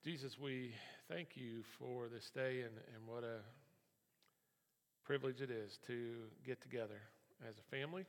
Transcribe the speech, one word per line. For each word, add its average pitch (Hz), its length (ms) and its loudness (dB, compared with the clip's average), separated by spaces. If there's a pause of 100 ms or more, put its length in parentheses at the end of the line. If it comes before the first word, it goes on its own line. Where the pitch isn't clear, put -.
Jesus, 135 340 0
we 127 360 2 (340)
thank 170 280 -2
you 117 280 -2
for 123 440 -2
this 117 220 -4
day 131 320 4
and, 113 160 -2 (160)
and 110 140 -8
what 117 160 0
a 117 160 0 (1600)
privilege 131 380 6
it 135 80 2
is 107 380 0
to 117 420 0 (160)
get 127 160 -2
together 110 400 0 (460)
as 107 100 -8
a 107 60 -16
family 156 460 0